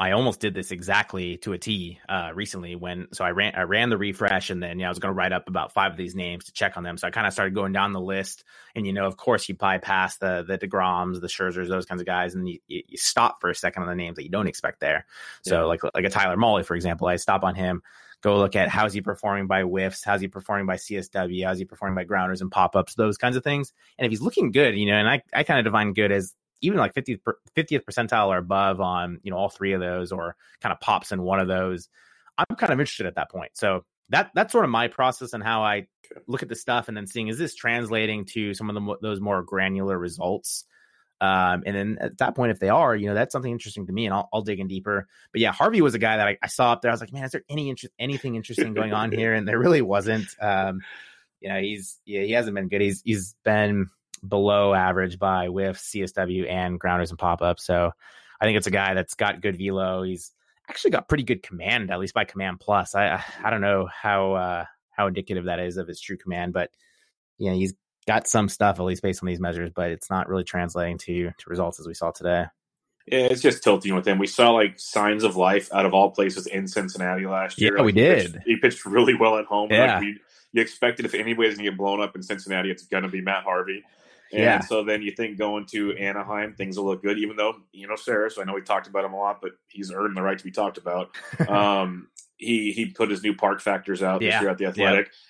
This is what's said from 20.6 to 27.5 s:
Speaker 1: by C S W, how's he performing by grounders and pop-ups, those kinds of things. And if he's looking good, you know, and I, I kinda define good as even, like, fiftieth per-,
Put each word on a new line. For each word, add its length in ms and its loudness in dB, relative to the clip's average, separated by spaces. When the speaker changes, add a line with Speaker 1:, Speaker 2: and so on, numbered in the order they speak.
Speaker 1:
by 100 -2
C 200 -8
S 140 -6
W, 360 -4
how's 120 -2
he 60 -6
performing 300 -6
by 80 -2
grounders 380 -2
and 100 -6
pop-ups, 440 2
those 240 0
kinds 180 0
of 80 -2
things. 280 -2
And 80 0
if 40 0
he's 120 -2
looking 280 0
good, 260 6
you 100 0
know, 80 4
and 120 4
I, 160 2
I 120 2
kinda 180 2
define 300 2
good 180 2
as 240 0
even, 160 2
like, 160 2
fiftieth 280 -4
per-, 140 -2